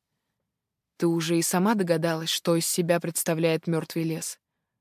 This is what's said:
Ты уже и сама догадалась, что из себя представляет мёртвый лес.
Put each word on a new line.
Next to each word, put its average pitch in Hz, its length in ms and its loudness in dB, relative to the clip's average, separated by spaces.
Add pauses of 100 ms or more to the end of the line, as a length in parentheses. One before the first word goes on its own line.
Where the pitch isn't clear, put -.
(960)
Ты 175 100 0
уже 165 300 0
и 165 40 2
сама 185 320 2
догадалась, 165 560 0
что - 280 2
из 165 100 0
себя 175 320 2
представляет 165 640 0
мёртвый 165 380 -2
лес. 165 360 -6 (420)